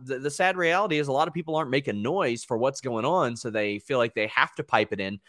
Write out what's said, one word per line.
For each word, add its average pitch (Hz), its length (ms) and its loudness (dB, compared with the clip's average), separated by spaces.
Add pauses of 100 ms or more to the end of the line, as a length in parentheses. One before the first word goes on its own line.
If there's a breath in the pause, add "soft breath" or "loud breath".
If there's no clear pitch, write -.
the, 127 140 -6
the 139 140 -4
sad 185 260 0
reality 175 400 2
is 147 100 0
a 139 40 -2
lot 147 160 2
of 170 80 -8
people 160 200 -4
aren't 156 140 0
making 123 320 0
noise 131 420 0
for 117 140 -2
what's 135 240 0
going 117 240 -2
on, 147 320 2
so 117 140 -8
they 104 260 0
feel 127 220 -2
like 117 160 0
they 107 100 0
have 127 300 2
to 156 80 -6
pipe 110 280 2
it 101 80 -2
in. 98 300 -4